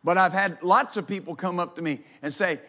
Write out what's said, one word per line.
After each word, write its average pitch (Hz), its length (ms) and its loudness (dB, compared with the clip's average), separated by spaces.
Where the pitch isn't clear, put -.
But 175 120 4
I've 185 160 4
had 190 300 -2
lots 214 340 4
of 190 120 -6
people 185 260 -8
come 180 240 -4
up 170 160 -6
to 170 80 -10
me 151 200 -4
and 143 100 -6
say, 180 360 -2